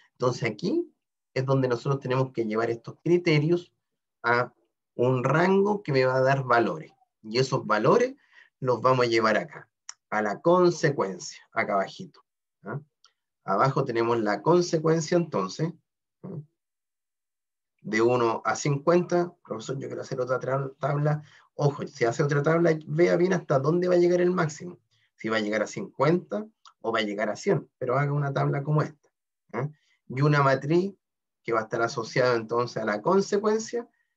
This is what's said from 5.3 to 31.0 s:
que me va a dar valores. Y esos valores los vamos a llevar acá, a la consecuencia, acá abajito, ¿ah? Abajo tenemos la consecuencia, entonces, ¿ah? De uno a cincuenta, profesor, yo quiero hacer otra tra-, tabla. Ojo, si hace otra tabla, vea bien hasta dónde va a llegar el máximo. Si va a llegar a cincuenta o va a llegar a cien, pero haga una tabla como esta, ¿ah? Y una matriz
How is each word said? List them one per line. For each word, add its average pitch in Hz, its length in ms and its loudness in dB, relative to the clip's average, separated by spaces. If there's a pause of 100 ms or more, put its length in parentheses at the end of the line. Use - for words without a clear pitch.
que 147 120 -4
me 131 120 4
va 131 120 2
a 131 40 2
dar 135 220 2
valores. 107 480 0 (320)
Y 110 160 -4
esos 131 260 0
valores 165 500 2 (440)
los 123 220 0
vamos 127 240 4
a 117 40 0
llevar 110 280 2
acá, - 320 -10 (400)
a 107 120 -2
la 104 200 -4
consecuencia, 170 1120 0
acá 104 220 -4
abajito, 95 520 -6 (380)
¿ah? 123 180 -10 (640)
Abajo 131 380 0
tenemos 117 360 0
la 104 240 -2
consecuencia, 165 720 2
entonces, 160 560 -4 (500)
¿ah? 185 140 -12 (1400)
De 107 200 -2
uno 120 420 2
a 110 140 -2
cincuenta, 175 760 0 (100)
profesor, 113 360 -8
yo 123 80 -10
quiero 120 140 -10
hacer - 180 -8
otra 127 180 -2
tra-, 131 400 -4
tabla. 147 460 -2 (300)
Ojo, 139 340 -2
si - 160 -4
hace 120 180 0
otra 143 220 0
tabla, 165 420 4
vea 175 300 2
bien 180 160 2
hasta 160 260 0
dónde 165 300 0
va 180 80 2
a - 20 4
llegar 175 220 4
el 180 120 2
máximo. 175 460 -4 (380)
Si 110 140 -8
va 113 80 0
a - 20 2
llegar 104 240 -2
a 98 40 -6
cincuenta 143 800 -2 (360)
o - 100 -4
va 110 80 0
a 110 40 0
llegar 104 260 -4
a 104 80 -4
cien, - 400 -2
pero 127 200 -2
haga 143 140 0
una 143 220 -2
tabla 143 300 -2
como 151 180 2
esta, - 280 -8 (440)
¿ah? 131 160 -4 (400)
Y 127 120 -4
una 147 220 4
matriz 156 500 2 (480)